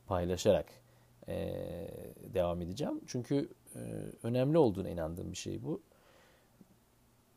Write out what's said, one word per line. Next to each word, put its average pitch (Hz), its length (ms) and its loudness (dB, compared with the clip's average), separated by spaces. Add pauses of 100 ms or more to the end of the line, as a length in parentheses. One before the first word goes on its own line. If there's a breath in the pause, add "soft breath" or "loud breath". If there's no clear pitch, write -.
paylaşarak, 90 600 4 (600 soft breath)
e, 90 260 -4 (800)
devam 87 280 2
edeceğim. 147 440 -4
Çünkü, 139 420 0 (260)
e, 123 40 -12 (440)
önemli 127 360 4
olduğuna 95 300 6
inandığım 87 440 -4
bir 92 40 -8
şey 98 280 -6
bu. 151 180 -4 (1500 soft breath)